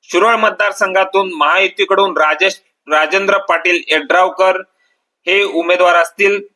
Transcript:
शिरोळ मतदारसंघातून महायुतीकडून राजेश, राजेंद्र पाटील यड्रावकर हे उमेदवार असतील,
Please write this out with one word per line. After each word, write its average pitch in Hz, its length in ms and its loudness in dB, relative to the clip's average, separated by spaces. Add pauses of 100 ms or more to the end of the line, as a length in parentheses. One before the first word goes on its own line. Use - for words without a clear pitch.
शिरोळ 202 260 2
मतदारसंघातून 196 960 -2
महायुतीकडून 185 840 0
राजेश, 156 420 0 (280)
राजेंद्र 170 520 0
पाटील 175 480 -2
यड्रावकर 180 680 0 (720)
हे 196 160 0
उमेदवार 175 520 0
असतील, 196 440 0 (160)